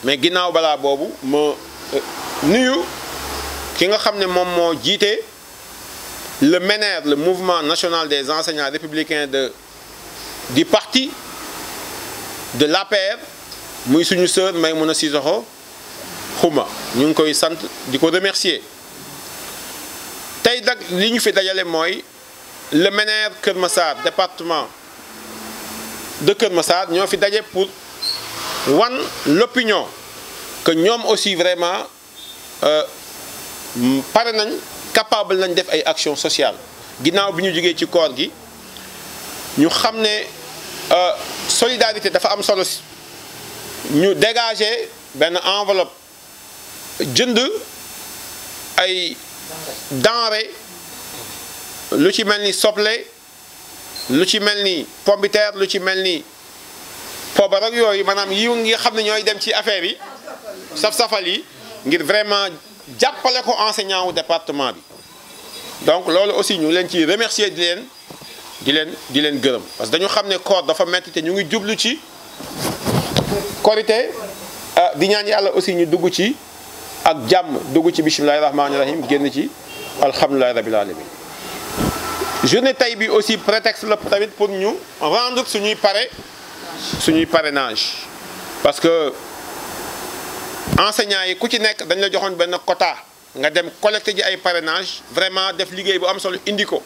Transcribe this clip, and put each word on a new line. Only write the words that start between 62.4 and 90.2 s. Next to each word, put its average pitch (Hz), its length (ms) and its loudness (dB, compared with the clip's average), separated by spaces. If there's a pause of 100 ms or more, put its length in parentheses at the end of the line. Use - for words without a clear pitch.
jàppale 254 460 2
ko 247 100 2 (140)
enseignant 190 380 0
wu 180 60 0
département 156 600 0
bi. - 80 -12 (1080)
Donc 175 220 4
loolu 190 240 4
aussi 196 260 0
ñu 156 140 2
leen 180 160 4
ciy 170 160 4
remercier, 208 460 2
di 160 100 -6
leen, 175 260 0 (720)
di 139 120 0
leen, 156 220 0 (160)
di 131 100 2
leen 147 200 0
gërëm, 120 220 2 (160)
parce 113 120 -4
que 139 60 0
dañu 185 120 2
xam 202 180 0
ne 190 120 0
koor 185 260 2
dafa 156 220 2
metti 180 260 -2
te 175 80 -2
ñu 165 120 -2
ngi 196 160 0
jublu 208 300 -2
ci 254 200 0 (1600)
Korité, 220 480 2 (680)
ah, 175 200 6
di 156 120 4
ñaan 208 180 2
Yàlla 196 280 2
aussi 185 200 2
ñu 170 120 4
dugg 170 240 2
ci 202 240 2 (720)
ak 147 240 4
jàmm, 175 320 4 (120)
dugg 165 220 6
ci 170 80 2
bismillahi 151 380 4
rahmaani 143 360 2
rahim, 143 320 0
génn 143 220 4
ci 143 180 -2 (540)
alhamdulillahi 135 520 4
rabbil 113 200 0
alamin. 92 300 0 (1400)
Journée 240 300 4
tey 240 240 2
bi 214 140 0
aussi 214 260 4
prétexte 214 460 0
la 214 160 2
tamit 202 300 2
pour 208 200 -2
ñu 196 200 0 (300)
rendre 240 480 2
suñuy 214 280 0
pare-, 208 340 2 (920)
suñuy 160 280 4
parrainage, 143 800 0 (560)
parce 143 180 2
que 160 320 2 (1700)